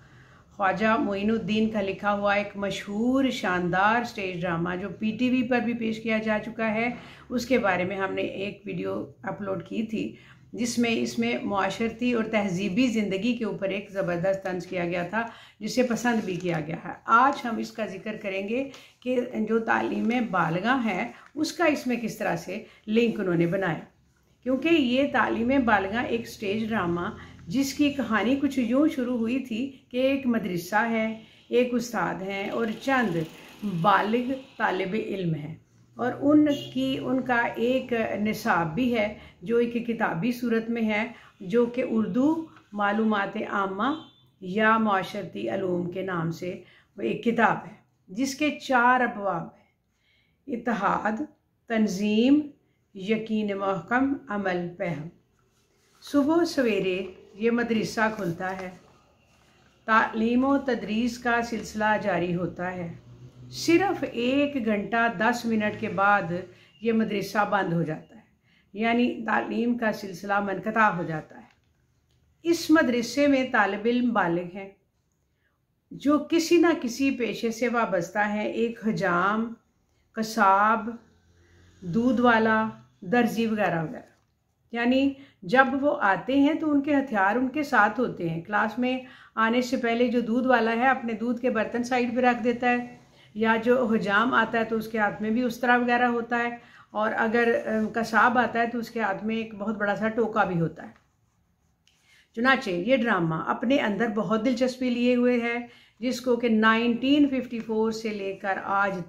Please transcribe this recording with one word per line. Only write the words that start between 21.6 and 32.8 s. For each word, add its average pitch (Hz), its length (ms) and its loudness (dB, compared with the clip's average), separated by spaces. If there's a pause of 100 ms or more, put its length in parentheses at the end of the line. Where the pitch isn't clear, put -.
इसमें 247 340 0
किस 196 180 -6
तरह 180 160 -2
से 185 300 -10 (220)
लिंक 220 320 2
उन्होंने 170 280 2
बनाया, 180 380 -2 (580)
क्योंकि 269 260 0
ये 269 380 4
तालीम 233 580 2
बालगा 208 360 2
एक 233 260 -2
स्टेज 220 400 -4
ड्रामा, 185 500 -2 (320)
जिसकी 277 420 2
कहानी 220 440 2
कुछ 277 240 0
यूँ 254 300 4
शुरू 254 280 -2
हुई 226 220 0
थी 240 520 -8
कि 247 80 -2
एक 262 280 2
मदरसा 208 520 0
है, 220 420 -2 (300)
एक 240 220 2
उस्ताद 180 480 -2
हैं 196 280 -6
और 226 220 -2
चंद 208 540 0 (400)